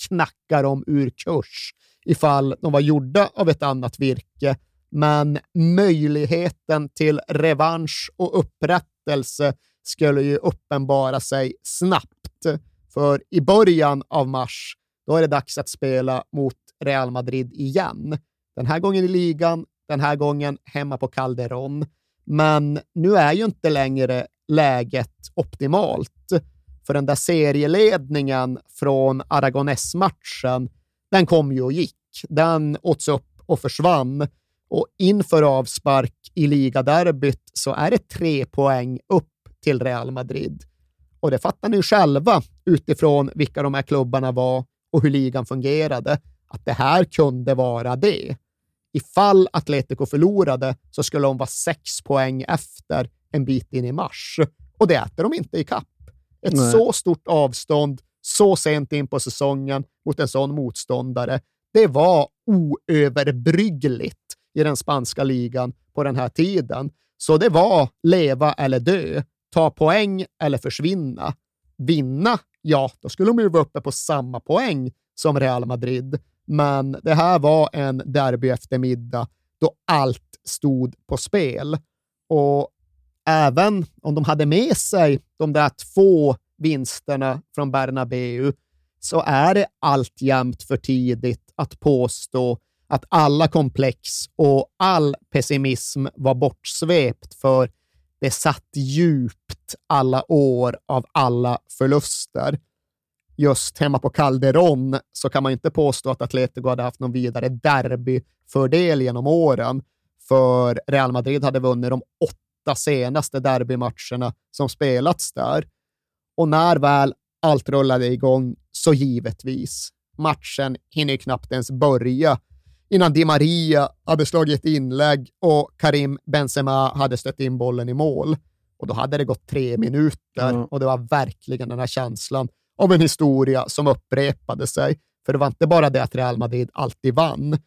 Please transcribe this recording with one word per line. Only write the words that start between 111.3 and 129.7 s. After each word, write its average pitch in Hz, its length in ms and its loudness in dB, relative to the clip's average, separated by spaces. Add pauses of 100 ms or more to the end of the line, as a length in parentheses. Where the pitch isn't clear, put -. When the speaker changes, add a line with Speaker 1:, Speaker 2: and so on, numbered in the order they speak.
Speaker 1:
hade 135 160 0
vunnit 123 300 0
de 127 120 -2 (180)
åtta - 560 -6
senaste 139 640 -2
derbymatcherna 123 920 -4 (180)
som 135 180 -4
spelats 139 640 -2
där. 135 340 -4 (720)
Och 165 100 2
när 160 280 4
väl 139 380 2 (280)
allt 151 280 2
rullade 131 380 2
igång 127 480 0 (160)
så - 220 2
givetvis, 127 960 -4 (280)
matchen 147 600 -4 (120)
hinner 147 240 -2
ju 135 40 -2
knappt - 340 -8
ens 127 200 -4
börja 131 680 2 (500)
innan 180 240 4
Di 160 120 4
Maria 156 640 2 (160)
hade 156 200 2
slagit 151 400 0
inlägg 139 640 0 (120)
och 151 360 2
Karim 143 480 0
Benzema 135 680 0
hade 135 240 0
stött - 220 -10
in 131 180 -4
bollen 123 320 -4
i 123 40 -6
mål. 151 440 -2 (420)
Och - 80 -10
då 107 60 -6
hade 135 240 -4
det 143 80 -2
gått 123 220 -6
tre 127 300 -4